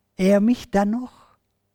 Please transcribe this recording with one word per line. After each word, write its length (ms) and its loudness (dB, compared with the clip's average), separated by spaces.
er 240 2
mich 300 -2
dann 200 0
noch? 280 -8